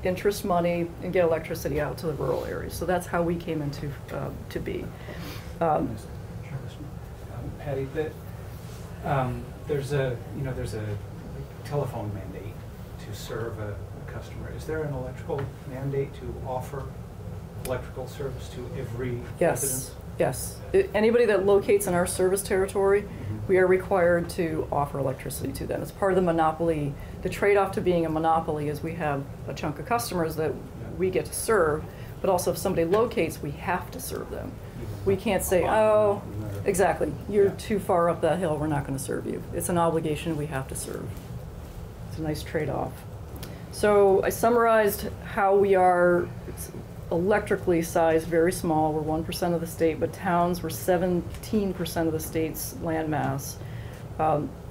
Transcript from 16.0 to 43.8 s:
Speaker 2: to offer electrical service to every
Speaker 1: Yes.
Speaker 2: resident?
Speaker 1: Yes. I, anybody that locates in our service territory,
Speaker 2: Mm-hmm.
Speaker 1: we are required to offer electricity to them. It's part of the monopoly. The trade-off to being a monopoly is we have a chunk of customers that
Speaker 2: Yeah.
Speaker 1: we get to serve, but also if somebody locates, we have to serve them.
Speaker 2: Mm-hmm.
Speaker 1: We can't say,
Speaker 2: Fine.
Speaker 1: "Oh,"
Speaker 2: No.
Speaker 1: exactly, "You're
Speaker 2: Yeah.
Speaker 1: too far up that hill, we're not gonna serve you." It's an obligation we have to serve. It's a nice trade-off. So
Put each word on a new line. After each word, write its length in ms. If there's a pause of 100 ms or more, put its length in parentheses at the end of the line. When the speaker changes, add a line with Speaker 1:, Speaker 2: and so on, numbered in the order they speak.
Speaker 2:
to 140 (120)
offer 380 (800)
electrical 420
service 440
to 180 (100)
every 400 (220)
Speaker 1:
Yes. 220
Speaker 2:
resident? 320 (240)
Speaker 1:
Yes. 380 (160)
I, 220
anybody 320
that 180
locates 420
in 80
our 120
service 360
territory, 600
Speaker 2:
Mm-hmm. 460
Speaker 1:
we 100
are 80
required 640
to 420
offer 260
electricity 540
to 140
them. 160
It's 100
part 200
of 40
the 60
monopoly. 720 (280)
The 60
trade-off 440
to 80
being 260
a 20
monopoly 600
is 140
we 120
have 280 (240)
a 80
chunk 240
of 80
customers 500
that 160
Speaker 2:
Yeah. 440
Speaker 1:
we 140
get 160
to 80
serve, 500 (360)
but 100
also 220
if 60
somebody 280
locates, 560
we 80
have 400
to 100
serve 300
them. 220
Speaker 2:
Mm-hmm. 580
Speaker 1:
We 60
can't 260
say, 200
Speaker 2:
Fine. 120
Speaker 1:
"Oh," 480 (180)
Speaker 2:
No. 60 (180)
Speaker 1:
exactly, 480 (160)
"You're 180
Speaker 2:
Yeah. 120
Speaker 1:
too 200
far 300
up 140
that 160
hill, 180
we're 120
not 180
gonna 120
serve 280
you." 160 (100)
It's 160
an 100
obligation 580
we 100
have 220
to 60
serve. 300 (1040)
It's 100
a 40
nice 200
trade-off. 500 (800)
So 520